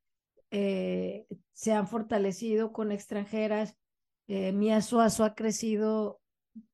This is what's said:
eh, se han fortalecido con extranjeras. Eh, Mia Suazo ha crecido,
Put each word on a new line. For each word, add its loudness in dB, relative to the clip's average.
eh, -2
se 0
han 2
fortalecido 0
con -4
extranjeras. -4
Eh, -2
Mia 4
Suazo 4
ha 0
crecido, 0